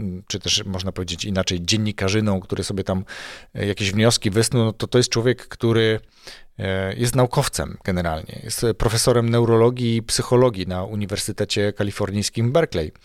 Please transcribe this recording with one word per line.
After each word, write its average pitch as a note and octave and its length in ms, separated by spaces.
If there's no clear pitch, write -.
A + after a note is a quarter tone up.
czy G2+ 120
też - 260
można F#2+ 280
powiedzieć F2 320
inaczej, F#2 380
dziennikarzyną, G#2 800
który F#2 240
sobie G2 200
tam, F#2+ 200
e, G2+ 120
jakieś G2+ 260
wnioski A2 380
wysnuł, A2+ 340
no A2 80
to, - 140
to B2 120
jest B2 120
człowiek, A#2 380
który, A2+ 520
e, F#2+ 360
jest A#2+ 220
naukowcem B2+ 680
generalnie. E2+ 600
Jest A#2 220
profesorem A#2 500
neurologii A#2 680
i A2 60
psychologii A#2+ 640
na F2+ 180
Uniwersytecie G2+ 880
Kalifornijskim G2+ 760
w B2+ 40
Berkeley. C#3+ 400